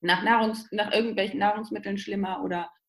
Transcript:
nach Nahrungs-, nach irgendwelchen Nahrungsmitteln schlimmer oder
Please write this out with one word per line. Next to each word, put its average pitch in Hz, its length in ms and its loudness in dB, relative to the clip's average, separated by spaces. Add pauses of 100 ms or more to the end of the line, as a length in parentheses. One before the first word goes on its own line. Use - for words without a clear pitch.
nach 180 220 4
Nahrungs-, 220 480 2
nach 208 220 -2
irgendwelchen 208 460 0
Nahrungsmitteln 208 580 -2
schlimmer 196 460 -4
oder 180 260 -4 (200)